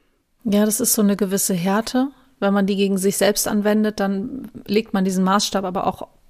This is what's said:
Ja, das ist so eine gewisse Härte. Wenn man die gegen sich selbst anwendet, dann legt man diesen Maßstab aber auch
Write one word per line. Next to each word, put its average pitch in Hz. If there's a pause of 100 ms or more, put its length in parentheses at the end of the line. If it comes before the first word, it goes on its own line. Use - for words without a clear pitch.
(440)
Ja, 208
das 214
ist 233
so 220
eine 202
gewisse 196
Härte. 220 (300)
Wenn 196
man 202
die 196
gegen 196
sich 196
selbst 208
anwendet, 214
dann 196 (160)
legt 208
man 190
diesen 190
Maßstab 190
aber 185
auch - (220)